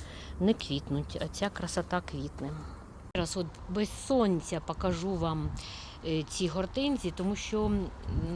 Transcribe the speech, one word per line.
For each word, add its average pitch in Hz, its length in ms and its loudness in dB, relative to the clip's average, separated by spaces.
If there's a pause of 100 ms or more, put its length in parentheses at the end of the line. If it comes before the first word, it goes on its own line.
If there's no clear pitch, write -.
(400)
не 202 140 8
квітнуть, 143 720 -2
а 160 40 -2
ця 202 200 0
красота 175 640 0
квітне. 143 400 -4 (640)
Зараз 170 200 0
от 175 100 0 (220)
без 202 380 -2
сонця 190 540 4
покажу 180 540 0
вам, 160 360 2 (560)
е, 156 160 2
ці 175 260 0
гортензії, 190 680 0
тому 196 200 2
що, 214 280 0
м, 202 220 4 (500)